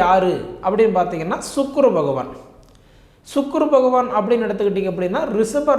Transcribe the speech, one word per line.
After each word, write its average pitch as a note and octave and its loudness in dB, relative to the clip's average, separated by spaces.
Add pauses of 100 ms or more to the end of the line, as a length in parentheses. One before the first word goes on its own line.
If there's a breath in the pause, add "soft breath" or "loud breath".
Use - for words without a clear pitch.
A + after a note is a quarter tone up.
யாரு F#3 4 (320)
அப்படின்னு G#3 2
பார்த்தீங்கன்னா, F3 -4 (140)
சுக்கிர C4+ 2 (140)
பகவான். C3+ -4 (920 soft breath)
சுக்கிர C#4+ -2 (100)
பகவான் B3+ 4 (100)
அப்படின்னு A3 0
எடுத்துக்கிட்டீங்க G3 -2
அப்படின்னா, F3+ -2 (180)
ரிஷப C#4 0